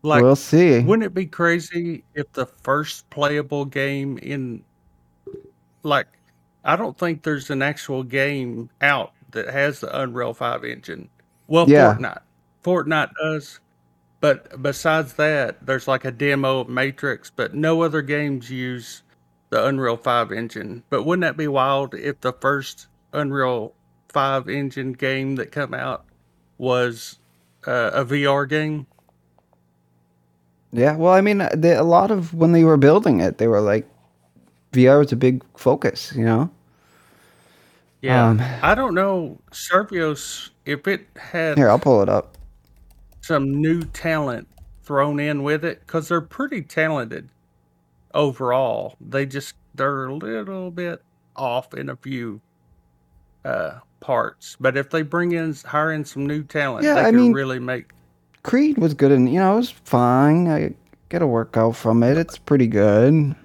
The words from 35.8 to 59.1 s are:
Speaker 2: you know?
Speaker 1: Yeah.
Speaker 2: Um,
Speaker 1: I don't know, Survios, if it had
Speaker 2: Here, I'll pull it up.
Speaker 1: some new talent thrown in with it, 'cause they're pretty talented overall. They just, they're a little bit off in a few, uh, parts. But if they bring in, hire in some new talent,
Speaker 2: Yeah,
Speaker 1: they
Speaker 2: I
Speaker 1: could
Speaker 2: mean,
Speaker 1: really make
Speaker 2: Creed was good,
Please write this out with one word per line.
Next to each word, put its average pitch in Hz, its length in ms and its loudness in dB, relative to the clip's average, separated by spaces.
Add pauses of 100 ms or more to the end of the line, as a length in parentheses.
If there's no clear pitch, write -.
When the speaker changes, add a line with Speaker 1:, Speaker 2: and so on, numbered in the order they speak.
Speaker 2:
you 117 100 -2
know? 135 240 2 (1500)
Speaker 1:
Yeah. 127 260 4
Speaker 2:
Um, 110 120 2 (220)
Speaker 1:
I 180 140 4
don't 247 180 -2
know, 185 460 -2 (100)
Survios, 175 1000 -4 (140)
if 143 220 -6
it 190 300 -4
had 160 420 -4
Speaker 2:
Here, 127 100 6
I'll 110 120 6
pull 120 220 4
it 98 60 0
up. - 300 -2 (840)
Speaker 1:
some 139 400 -2
new 160 220 0
talent 151 640 -6 (380)
thrown 143 340 0
in 147 240 -4
with 151 220 -2
it, - 240 -8
'cause 160 180 -6
they're 170 140 -2
pretty 254 420 -10
talented 143 640 -4 (880)
overall. 127 840 -2
They 135 260 -6
just, 135 300 -12 (180)
they're 135 320 -4
a 135 80 -10
little 190 560 -10
bit 175 320 -10 (320)
off 127 400 -6
in 135 140 -10
a 127 80 -12
few, 120 440 -10 (1040)
uh, 120 360 -6 (180)
parts. - 600 -6
But 131 160 0
if 139 140 -4
they 160 120 -2
bring 170 300 -2
in, 165 200 -4 (140)
hire 156 260 -2
in 151 120 -6
some 139 220 -8
new 151 180 -4
talent, 143 400 -4
Speaker 2:
Yeah, 294 100 2
Speaker 1:
they 262 60 2
Speaker 2:
I - 100 2
Speaker 1:
could 233 60 6
Speaker 2:
mean, 240 160 6
Speaker 1:
really 131 260 -2
make 123 320 -8 (520)
Speaker 2:
Creed 277 360 2
was 165 160 2
good, 139 180 4